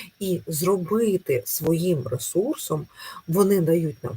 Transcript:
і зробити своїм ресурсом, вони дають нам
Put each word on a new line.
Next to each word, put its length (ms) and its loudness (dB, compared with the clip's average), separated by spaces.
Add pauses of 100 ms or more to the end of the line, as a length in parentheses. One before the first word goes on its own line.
(200)
і 280 -2
зробити 1000 0
своїм 600 0
ресурсом, 800 -4 (400)
вони 340 4
дають 420 2
нам 140 -6